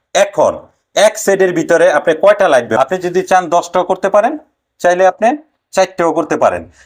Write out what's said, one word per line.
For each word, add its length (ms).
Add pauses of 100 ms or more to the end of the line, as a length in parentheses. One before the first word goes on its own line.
(240)
এখন 300 (420)
এক 180 (100)
সেটের 340
ভিতরে 280 (120)
আপনি 140 (120)
কয়টা 280
লাইট 160
ব্যবহার, 180
আপনি 120 (100)
যদি 220
চান 140 (120)
দশটাও 360
করতে 240
পারেন, 180 (480)
চাইলে 300
আপনি 160 (460)
চারটাও 440
করতে 260
পারেন। 180 (240)